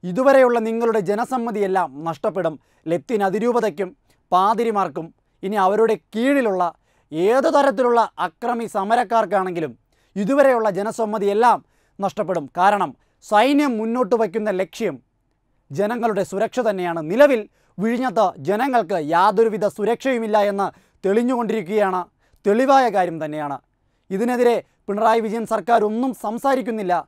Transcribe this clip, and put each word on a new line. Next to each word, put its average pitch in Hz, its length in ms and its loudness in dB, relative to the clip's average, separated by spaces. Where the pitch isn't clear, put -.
ഇതുവരെയുള്ള 254 540 4
നിങ്ങളുടെ 226 320 0
ജനസമ്മതിയെല്ലാം 208 800 -2
നഷ്ടപ്പെടും. 165 460 -4
ലത്തീൻ 202 380 -2
അതിരൂപതയ്ക്കും 214 600 -2
പാതിരിമാർക്കും 190 760 0
ഇനി 196 140 -4
അവരുടെ 214 300 2
കീഴിലുള്ള 233 480 0
ഏതു 220 420 2
തരത്തിലുള്ള 247 460 4
അക്രമി 233 480 -6
സമരക്കാർക്കാണെങ്കിലും 190 960 0
ഇതുവരെയുള്ള 240 520 2
ജനസമ്മതിയെല്ലാം 214 800 0
നഷ്ടപ്പെടും. 185 460 -4
കാരണം 190 320 2
സൈന്യം 269 560 2
മുന്നോട്ട് 226 400 -2
വയ്ക്കുന്ന 214 300 -2
ലക്ഷ്യം 185 360 -6
ജനങ്ങളുടെ 208 600 -2
സുരക്ഷ 208 280 -4
തന്നെയാണ്. 175 320 -4
നിലവിൽ 254 300 4
വിഴിഞ്ഞത്ത് 226 480 0
ജനങ്ങൾക്ക് 208 500 0
യാതൊരുവിധ 202 540 2
സുരക്ഷയുമില്ല 226 600 -2
എന്ന് 196 160 -4
തെളിഞ്ഞുകൊണ്ടിരിക്കുകയാണ്. 208 960 0
തെളിവായ 262 400 4
കാര്യം 180 260 0
തന്നെയാണ്. 151 340 -6
ഇതിനെതിരെ 240 460 2
പിണറായി 220 380 2
വിജയൻ 220 280 -4
സർക്കാർ 208 360 2
ഒന്നും 240 220 -2
സംസാരിക്കുന്നില്ല. 220 720 -2